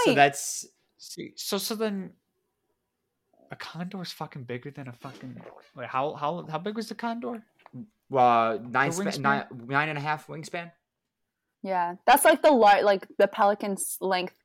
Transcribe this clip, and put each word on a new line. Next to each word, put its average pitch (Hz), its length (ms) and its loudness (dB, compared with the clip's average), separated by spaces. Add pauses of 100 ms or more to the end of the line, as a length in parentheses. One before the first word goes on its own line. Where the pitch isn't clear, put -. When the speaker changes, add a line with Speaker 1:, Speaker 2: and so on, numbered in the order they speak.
Speaker 1:
point. 277 100 4
Speaker 2:
that's - 500 2 (320)
Speaker 3:
See, - 380 -16
so, - 220 -6
so 190 180 -6
then 202 360 -6 (1400)
a - 40 -12
condor 180 460 -12
is 175 100 -12
fucking 151 320 -12
bigger 123 280 -10
than 135 160 -16
a 120 60 -16
fucking, 127 480 -18 (340)
wait, 123 120 -12
how, 135 260 -2
how, 156 360 -6
how 156 100 -6
big 208 160 -8
was 220 140 -8
the 214 60 -10
condor? 233 480 -8 (680)
Speaker 2:
Uh, 117 480 4
nine 127 280 -2
Speaker 3:
The 165 60 -4
Speaker 2:
spa- 190 80 -4
Speaker 3:
wingspan? - 180 -4
Speaker 2:
nine, 139 240 0 (220)
nine 143 220 -2
and 151 80 -8
a 139 40 -8
half 151 260 -6
wingspan. 165 440 -12 (920)
Speaker 1:
Yeah, 180 320 -2 (100)
that's, 254 200 6
like, 320 160 6
the 311 100 8
lar-, 208 320 8
like, 196 240 2 (100)
the 196 100 6
pelican's 202 760 0
length 185 440 -4